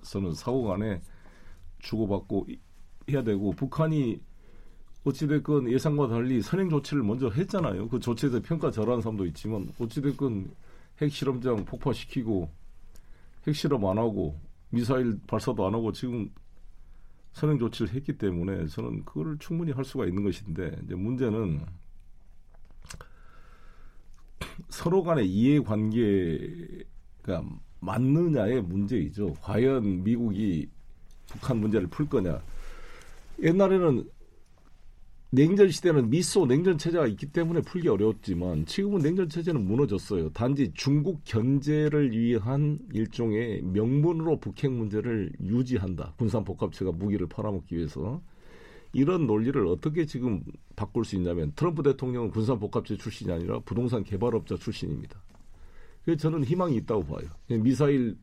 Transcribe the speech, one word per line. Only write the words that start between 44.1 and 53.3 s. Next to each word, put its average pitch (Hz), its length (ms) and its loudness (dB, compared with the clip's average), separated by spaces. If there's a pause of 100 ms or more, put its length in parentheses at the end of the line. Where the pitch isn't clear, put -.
북핵 131 320 -2
문제를 107 580 0 (100)
유지한다. 95 760 0
군산 110 260 2
복합체가 98 480 -2
무기를 92 360 0
팔아먹기 98 500 -4
위해서. 107 440 -4 (720)
이런 156 320 4
논리를 113 420 4
어떻게 156 380 0
지금 123 380 -2 (320)
바꿀 107 300 -2
수 98 100 -4
있냐면, 87 400 0
트럼프 160 260 0
대통령은 127 480 2
군산 113 300 0
복합체 104 380 -4
출신이 101 340 -6